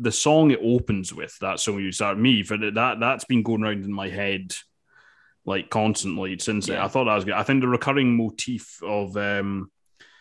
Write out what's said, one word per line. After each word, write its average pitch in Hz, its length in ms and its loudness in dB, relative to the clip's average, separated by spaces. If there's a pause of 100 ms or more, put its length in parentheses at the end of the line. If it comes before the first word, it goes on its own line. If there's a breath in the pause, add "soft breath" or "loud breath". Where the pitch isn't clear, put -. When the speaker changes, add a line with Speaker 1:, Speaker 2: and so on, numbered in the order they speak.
Speaker 1:
the 120 100 2
song 151 400 6
it 123 120 4
opens 113 520 0
with, - 260 -12
that 95 200 -4
song 101 180 -2
you 95 140 -4
start 101 260 -2
me 117 240 4
for 107 160 -4
the, 107 140 -2
that, 113 260 0
that's 123 260 0
been 117 200 2
going 110 180 0
around 104 220 -2
in 101 80 -6
my 98 160 -4
head, 98 440 -4 (920 soft breath)
like, 98 240 -4
constantly 95 720 -2
since 104 260 -2
then. 95 100 -4
Speaker 2:
Yeah. 95 80 -2
Speaker 1:
I 98 40 -4
thought 131 160 0
that 107 100 2
was 98 100 0
good. 98 100 -2
I 104 100 0
think 135 160 2
the 127 80 0
recurring 123 480 2
motif 113 640 -4
of, 101 340 -4
um, 101 540 -2 (500 soft breath)